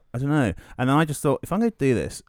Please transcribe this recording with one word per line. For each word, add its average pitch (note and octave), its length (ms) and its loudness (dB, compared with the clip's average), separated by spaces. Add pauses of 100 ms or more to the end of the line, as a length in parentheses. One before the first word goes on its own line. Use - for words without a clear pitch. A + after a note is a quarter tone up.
(140)
I A#2+ 40 -6
don't C#3 120 -2
know. C#3 240 2 (240)
And B2+ 100 0
then C#3 80 4
I D#3+ 80 4
just D3+ 180 -4
thought, C#3 200 0
"If - 100 -8
I'm F#3+ 80 0
gonna A#3 100 0
do C3+ 240 0
this, D#2 340 -4